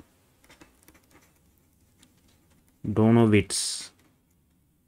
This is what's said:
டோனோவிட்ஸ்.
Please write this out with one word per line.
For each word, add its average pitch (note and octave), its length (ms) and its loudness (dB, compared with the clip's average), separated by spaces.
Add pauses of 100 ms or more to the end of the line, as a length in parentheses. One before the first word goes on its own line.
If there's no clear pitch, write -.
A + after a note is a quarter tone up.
(3000)
டோனோவிட்ஸ். A2 960 0 (960)